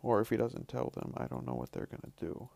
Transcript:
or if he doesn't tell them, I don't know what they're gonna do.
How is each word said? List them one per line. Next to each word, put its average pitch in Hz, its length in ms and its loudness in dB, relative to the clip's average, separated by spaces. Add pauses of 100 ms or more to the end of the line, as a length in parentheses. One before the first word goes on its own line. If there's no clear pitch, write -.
or 117 180 6
if 113 100 4
he 113 80 4
doesn't 117 300 0
tell - 260 0
them, - 220 -4
I 62 100 -2
don't 62 220 -4
know 62 80 -2
what 62 160 -4
they're - 180 -4
gonna - 300 -10
do. - 360 -6